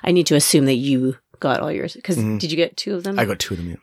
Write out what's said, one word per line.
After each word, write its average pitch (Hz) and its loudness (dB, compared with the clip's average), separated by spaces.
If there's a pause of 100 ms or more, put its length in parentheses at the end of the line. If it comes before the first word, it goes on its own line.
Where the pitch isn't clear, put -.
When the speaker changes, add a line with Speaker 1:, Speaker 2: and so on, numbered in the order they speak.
Speaker 1:
I - 2
need 175 4
to 151 4
assume 143 4
that 135 4
you 131 0 (220)
got 135 0
all 156 -4
yours. - -6
'Cause 185 -2
Speaker 2:
Mm-hmm. 107 0
Speaker 1:
did 151 -4
you 156 -4
get 165 -2
two 202 -6
of 175 -6
them? 196 -4
Speaker 2:
I 117 2
got - -4
two - -6
of 85 -4
them, 87 -8
yeah. 87 -10